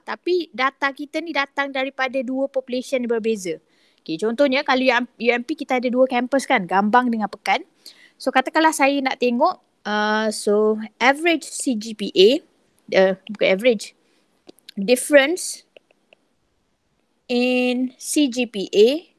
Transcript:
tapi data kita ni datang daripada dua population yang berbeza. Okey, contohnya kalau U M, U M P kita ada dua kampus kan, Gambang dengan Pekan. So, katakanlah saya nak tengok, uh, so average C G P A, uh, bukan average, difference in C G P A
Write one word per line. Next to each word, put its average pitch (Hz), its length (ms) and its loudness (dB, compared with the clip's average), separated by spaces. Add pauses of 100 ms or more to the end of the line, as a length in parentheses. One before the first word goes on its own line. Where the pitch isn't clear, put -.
tapi 330 480 -4
data 269 400 -4
kita 294 320 -8
ni 339 80 -10
datang 277 400 -4
daripada 262 480 -4
dua 262 320 -4
population 254 480 -4
yang 233 160 -2
berbeza. 208 400 -4 (480)
Okey, 160 160 -8
contohnya 254 400 0
kalau 262 240 0
U 254 80 4
M, 240 160 -2
U 220 240 -6
M 240 80 -2
P 302 160 -8
kita - 240 -4
ada 247 80 -2
dua 254 160 2
kampus 254 400 0
kan, 214 240 0
Gambang 208 400 2
dengan 220 240 -4
Pekan. 226 320 -4 (560)
So, - 80 -8
katakanlah 320 480 2
saya 277 240 0
nak 262 240 -2
tengok, 247 320 2 (320)
uh, 214 400 0
so 214 480 0 (240)
average 302 480 0
C 240 320 -6
G 220 160 -12
P 196 160 -6
A, 220 320 6 (480)
uh, 190 220 4 (100)
bukan 196 320 -2
average, 226 400 0 (800)
difference 269 880 0 (1600)
in 247 720 0
C - 320 0
G 247 160 -2
P 202 240 -6
A 247 400 4 (100)